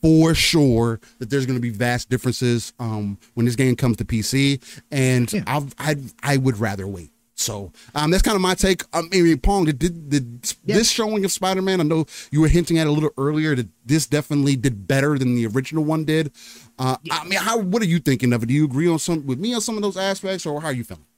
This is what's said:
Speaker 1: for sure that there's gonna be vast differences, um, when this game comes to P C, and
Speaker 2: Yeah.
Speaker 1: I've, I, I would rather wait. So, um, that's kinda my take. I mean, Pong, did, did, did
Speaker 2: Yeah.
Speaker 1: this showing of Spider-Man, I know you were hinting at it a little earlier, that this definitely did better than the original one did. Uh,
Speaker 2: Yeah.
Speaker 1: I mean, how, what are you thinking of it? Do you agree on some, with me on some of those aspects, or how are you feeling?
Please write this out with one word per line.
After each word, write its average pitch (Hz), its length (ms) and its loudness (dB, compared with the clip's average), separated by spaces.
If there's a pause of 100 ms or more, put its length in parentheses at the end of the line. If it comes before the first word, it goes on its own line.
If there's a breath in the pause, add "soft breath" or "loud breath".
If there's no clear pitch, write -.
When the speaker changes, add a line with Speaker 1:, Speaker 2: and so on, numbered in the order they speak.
Speaker 1:
for 160 340 6
sure 117 640 2 (200 soft breath)
that 120 100 -10
there's 139 160 0
gonna 127 160 -2
be 120 80 -4
vast 120 400 -4
differences, 120 720 -2
um, 107 380 -6 (160)
when 117 100 0
this 120 100 2
game 127 220 2
comes 120 220 0
to 110 80 -6
P 113 160 -2
C, 139 360 0 (320 loud breath)
and 127 400 0
Speaker 2:
Yeah. 208 160 -4
Speaker 1:
I've, 139 320 -6
I, 151 180 -2 (260)
I 143 160 0
would 131 200 0
rather 98 300 -4
wait. 87 220 -12 (240)
So, 101 360 -6 (240 loud breath)
um, 151 160 0
that's - 120 4
kinda 214 160 2
my 185 160 0
take. 190 280 0 (120)
I 165 80 0
mean, 170 340 4
Pong, 196 300 2
did, 147 120 0
did, 170 300 -4
did 127 460 -4 (100)
Speaker 2:
Yeah. 208 140 2
Speaker 1:
this 220 120 2
showing 214 360 -2
of 180 60 -2
Spider-Man, 190 480 0
I 160 40 2
know 160 220 0 (240 loud breath)
you 143 100 2
were 156 80 6
hinting 165 300 4
at 160 80 2
it 147 40 2
a - 20 2
little 151 260 0
earlier, 151 360 0
that 120 140 -2 (160)
this 147 220 0
definitely 143 500 0
did 110 300 -2
better 139 320 2
than 127 160 0
the 120 120 0
original 135 380 -2
one 156 220 -2
did. 156 260 0 (460 loud breath)
Uh, 131 240 -2
Speaker 2:
Yeah. 160 160 -4
Speaker 1:
I 156 100 -8
mean, 190 120 -2
how, 226 180 0
what 208 240 0
are 208 40 0
you 170 120 2
thinking 127 340 2
of 117 100 0
it? 117 40 -4
Do 123 80 0
you 151 100 4
agree 147 240 0
on 160 100 2
some, 160 280 -4
with 127 120 -4
me 220 140 -4
on 247 80 -2
some 240 160 -4
of 208 60 -4
those 190 160 -4
aspects, 190 480 -4
or 147 160 -6
how 160 60 -6
are 143 40 -4
you 120 120 -4
feeling? 85 200 -16 (140)